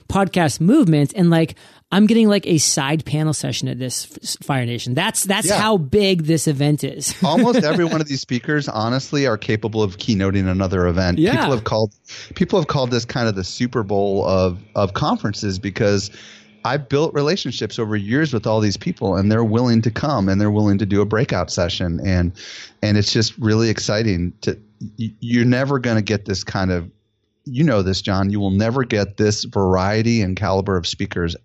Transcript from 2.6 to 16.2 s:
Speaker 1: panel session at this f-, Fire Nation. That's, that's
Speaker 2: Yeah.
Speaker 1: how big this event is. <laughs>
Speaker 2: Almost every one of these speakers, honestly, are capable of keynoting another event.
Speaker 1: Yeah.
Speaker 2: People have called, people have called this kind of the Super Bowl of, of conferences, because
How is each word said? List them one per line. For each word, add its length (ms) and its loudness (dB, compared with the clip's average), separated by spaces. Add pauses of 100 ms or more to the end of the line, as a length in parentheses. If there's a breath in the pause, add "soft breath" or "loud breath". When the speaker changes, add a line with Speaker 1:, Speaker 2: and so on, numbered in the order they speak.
Speaker 1:
panel 260 0
session 340 -4
at 120 -6
this 280 -8 (160)
f-, 240 -10
Fire 200 0
Nation. 260 -6
That's, 320 -2
that's 240 -2
Speaker 2:
Yeah. 100 2
Speaker 1:
how 200 2
big 460 2
this 220 0
event 380 2
is. 340 -6
<laughs> 40 0
Speaker 2:
Almost 420 4
every 220 2
one 160 -2
of 60 -2
these 120 -6
speakers, 480 -2
honestly, 580 -2
are 120 0
capable 440 -2
of 160 -2
keynoting 520 0
another 360 0
event. 320 2
Speaker 1:
Yeah. 180 2
Speaker 2:
People 160 0
have 120 -2
called, 300 -2 (400 loud breath)
people 240 0
have 100 0
called 220 -2
this 160 0
kind 220 -2
of 60 0
the 100 -4
Super 380 -4
Bowl 440 0
of, 320 2 (160)
of 180 0
conferences, 640 -2
because 520 0 (520 loud breath)